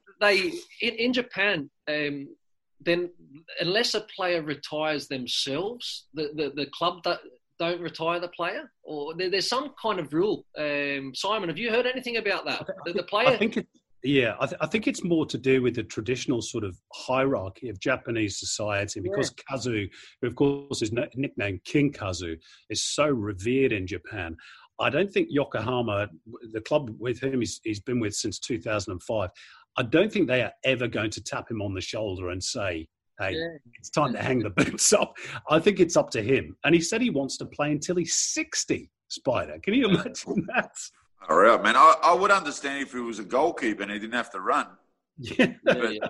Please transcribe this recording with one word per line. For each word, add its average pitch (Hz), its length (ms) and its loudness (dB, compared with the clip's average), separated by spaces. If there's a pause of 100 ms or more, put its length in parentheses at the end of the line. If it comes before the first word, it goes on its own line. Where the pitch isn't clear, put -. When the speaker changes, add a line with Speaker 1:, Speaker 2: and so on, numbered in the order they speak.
(220)
Speaker 1:
they 196 320 4 (280)
in, 226 140 0
in 240 180 0
Japan, 196 580 0 (160)
um, 147 400 -2 (520)
then 175 300 0 (500)
unless 202 360 0
a 208 60 -2 (140)
player 175 280 0
retires 151 640 -4
themselves, 143 1040 -4
the, 151 220 -4
the, 147 200 -2
the 143 120 -4
club 175 360 -2
do, 175 120 0 (420)
don't 175 240 -2
retire 165 380 -2
the 175 80 -6
player, 190 440 -6 (120)
or 151 320 -8
there, 180 160 -2
there's 185 160 0
some 269 340 -2
kind 208 180 0
of 143 140 -6
rule. 180 320 2 (100)
Um, 143 600 -2
Simon, 196 340 0
have 156 80 -4
you 226 140 -2
heard 247 160 2
anything 254 300 -4
about 190 280 -2
that? 123 220 -4 (180)
The, 170 80 -4
the 175 100 -2
player. 214 260 4
Speaker 2:
I 240 80 6
think 220 200 0
it, - 100 -2 (380)
yeah, 127 360 4
I, 139 60 2
th-, 170 120 -8
I 156 80 0
think 220 200 -2
it's - 140 -2
more 165 260 2
to 143 100 -6
do 131 240 4
with 123 140 2
the 113 80 -2
traditional 123 580 -2
sort 104 240 -6
of 90 120 -8 (160)
hierarchy 127 760 -2
of 95 100 -10
Japanese 117 580 -2
society, 104 640 -4
because - 380 -2
Speaker 1:
Yeah. - 180 -8
Speaker 2:
Kazu, 110 340 -2 (320)
who 127 60 0
of 120 80 -6
course 143 460 0
his 107 100 0
n-, 117 240 -2
nickname 101 480 -4
King 143 300 2
Kazu, 90 420 -6 (340)
is 110 140 -2
so - 240 2
revered 117 640 0
in 95 160 -2
Japan. 87 480 -8 (420)
I 117 120 0
don't 175 200 0
think 185 220 0
Yokohama, 117 800 -2 (420)
the 110 80 -6
club 143 300 0 (100)
with 117 220 -4
whom 135 180 -2
he's, 107 240 -4
he's 107 160 -4
been 123 220 -2
with 101 120 -2
since - 260 -4
two 117 200 -4
thousand 107 320 -2
and 87 120 -8
five, 104 260 -2 (480)
I 127 60 2
don't 160 280 4
think 180 160 2
they 127 140 4
are 104 100 -2 (140)
ever 123 240 2
going 110 220 -2
to - 120 -10
tap 123 260 -8
him 113 120 -6
on 101 120 -4
the 92 60 -4
shoulder 92 520 -4
and 92 120 -6
say, 90 460 -4 (300)
"Hey, 98 160 -2
Speaker 1:
Yeah. 160 220 -6 (180)
Speaker 2:
it's - 140 -18
time 147 240 2
to - 80 -4
hang 127 180 2
the 107 100 -2
boots - 420 2
up." - 220 4 (360)
I 156 100 6
think 196 200 4
it's 175 160 4
up 147 140 4
to 117 120 -2
him. 104 440 0
And 156 100 8
he 170 60 6
said 226 200 -2
he 247 80 2
wants 139 280 -2
to - 80 -10
play 151 260 -2
until 151 240 -2
he's 170 200 0
sixty, - 760 -2 (160)
Spider. 82 560 -2
Can 202 120 2
you 262 120 4
imagine - 640 0
that? - 180 -2 (580)
Speaker 3:
All 80 80 4
right, 104 260 8
man. 113 140 4
I, 156 260 10
I 165 100 8
would 196 180 4
understand 143 500 0
if 123 100 -8
he 123 80 -6
was 117 200 -4
a 107 40 -8
goalkeeper 113 600 0
and 101 80 -4
he 104 60 -4
didn't 113 180 -6
have 117 160 -2
to 95 100 -8
run. 127 260 0 (500)
Speaker 2:
Yeah. 117 200 -10
Speaker 1:
Yeah, - 260 4
Speaker 3:
But 214 300 2
Speaker 1:
yeah. - 160 -6